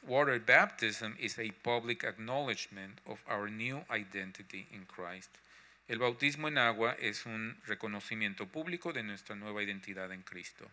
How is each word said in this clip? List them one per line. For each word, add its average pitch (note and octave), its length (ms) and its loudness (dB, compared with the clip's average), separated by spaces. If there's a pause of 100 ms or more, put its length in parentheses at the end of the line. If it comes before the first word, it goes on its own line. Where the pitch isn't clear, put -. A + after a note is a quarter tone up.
Water C3+ 320 6
baptism A2+ 800 6
is A2 200 -4
a A2 120 -2 (120)
public A#2+ 420 2
acknowledgement A2 1000 -4
of - 200 -8
our G#2 220 0
new A#2+ 420 -4
identity F#2+ 800 -6
in F#2+ 160 -14
Christ. F#2 440 -10 (580)
El A2+ 100 -2
bautismo C#3+ 500 2
en D3 100 0
agua A#2 420 4
es G#2+ 260 -2
un A2 300 -6 (100)
reconocimiento G#2 800 -4
público E3+ 460 -4
de B2+ 100 -4
nuestra G#2 320 -8
nueva G#2 280 -4
identidad F#2+ 500 -4
en F#2 100 -10
Cristo. - 500 -14